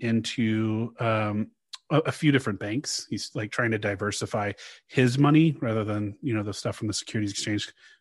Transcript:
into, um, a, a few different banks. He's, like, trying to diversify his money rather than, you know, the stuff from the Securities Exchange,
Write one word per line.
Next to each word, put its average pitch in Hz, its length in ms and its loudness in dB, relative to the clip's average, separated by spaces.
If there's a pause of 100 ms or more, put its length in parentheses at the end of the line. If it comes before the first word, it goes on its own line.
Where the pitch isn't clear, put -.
into, 110 1000 0
um, 107 480 0 (420)
a, 139 80 4
a 156 140 0
few 147 200 4
different 117 280 0
banks. 110 500 -6
He's, 104 240 -6
like, 107 180 -6
trying 117 200 0
to 110 60 0
diversify 104 760 -2 (340)
his 127 320 2
money 147 420 6
rather 113 240 0
than, 104 380 -4
you 139 120 -2
know, 107 80 0
the 101 120 -6
stuff - 220 -4
from 113 120 -6
the 101 60 -2
Securities 104 380 -4
Exchange, 104 380 -4 (300)